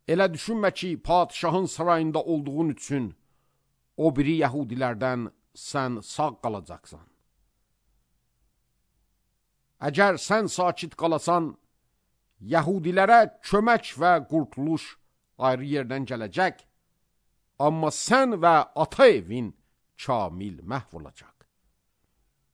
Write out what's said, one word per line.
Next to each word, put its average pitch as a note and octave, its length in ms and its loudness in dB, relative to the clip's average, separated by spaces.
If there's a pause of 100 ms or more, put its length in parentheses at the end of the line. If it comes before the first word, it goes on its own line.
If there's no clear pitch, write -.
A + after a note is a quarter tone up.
Elə F#3 240 2
düşünmə G3+ 420 -2
ki, E3+ 280 -8
padşahın F3 640 0
sarayında D#3+ 560 0
olduğun D3+ 460 -4
üçün B2+ 460 -6 (840)
o D#3 200 2
biri D3+ 260 2
yəhudilərdən B2 840 -2 (260)
sən B2+ 480 -6
sağ D3+ 280 -4 (120)
qalacaqsan. F2 640 -10 (2750)
Əgər D#3 380 2
sən G#3 320 -2
sakit F3 480 -4
qalasan, E3 540 0 (880)
yəhudilərə F3+ 800 4 (260)
kömək A3 540 2
və F3 120 6 (140)
qurtuluş D3+ 680 -2 (420)
ayrı C3 360 0
yerdən C3 360 -4
gələcək, B2 540 -4 (960)
amma D3+ 340 0
sən A#3+ 480 2
və - 120 6 (200)
ata - 320 4
evin A2 460 2 (460)
kamil F#2 640 -4
məhv A2 360 -10
olacaq. - 360 -20 (1200)